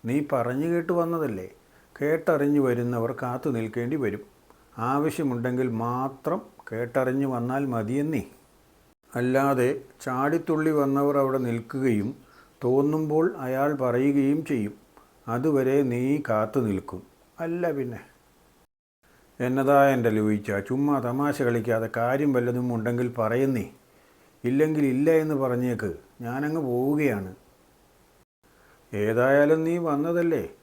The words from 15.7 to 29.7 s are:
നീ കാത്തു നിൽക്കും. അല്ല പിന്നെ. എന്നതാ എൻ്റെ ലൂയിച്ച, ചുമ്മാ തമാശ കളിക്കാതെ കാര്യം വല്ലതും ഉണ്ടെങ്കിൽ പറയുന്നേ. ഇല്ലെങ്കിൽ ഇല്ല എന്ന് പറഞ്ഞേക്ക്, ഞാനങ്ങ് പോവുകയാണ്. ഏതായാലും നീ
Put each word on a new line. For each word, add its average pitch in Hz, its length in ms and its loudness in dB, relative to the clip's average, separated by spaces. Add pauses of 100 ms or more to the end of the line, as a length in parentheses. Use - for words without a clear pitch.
നീ 123 100 0 (260)
കാത്തു 110 380 2
നിൽക്കും. 95 340 -4 (360)
അല്ല 170 340 -4
പിന്നെ. 123 300 -6 (1400)
എന്നതാ 131 360 2 (160)
എൻ്റെ 120 220 2
ലൂയിച്ച, 107 360 0 (180)
ചുമ്മാ 143 320 0
തമാശ 135 420 -2
കളിക്കാതെ 117 440 0 (120)
കാര്യം 139 380 0
വല്ലതും 123 380 0
ഉണ്ടെങ്കിൽ 120 340 -2 (100)
പറയുന്നേ. 120 440 0 (840)
ഇല്ലെങ്കിൽ 147 420 2
ഇല്ല 135 240 2 (120)
എന്ന് 156 200 -2
പറഞ്ഞേക്ക്, 123 480 0 (300)
ഞാനങ്ങ് 143 460 -4
പോവുകയാണ്. 123 680 0 (1600)
ഏതായാലും 135 720 4
നീ 165 100 0 (120)